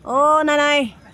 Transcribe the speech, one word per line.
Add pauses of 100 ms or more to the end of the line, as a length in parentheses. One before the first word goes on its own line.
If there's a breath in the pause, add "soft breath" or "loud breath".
Oh,
nanay. (200)